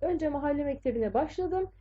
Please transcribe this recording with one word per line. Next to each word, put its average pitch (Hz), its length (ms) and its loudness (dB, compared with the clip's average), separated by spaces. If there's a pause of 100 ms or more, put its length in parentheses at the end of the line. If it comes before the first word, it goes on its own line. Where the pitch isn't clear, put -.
Önce 311 280 2
mahalle 285 340 0
mektebine 233 500 0
başladım. 370 560 0 (120)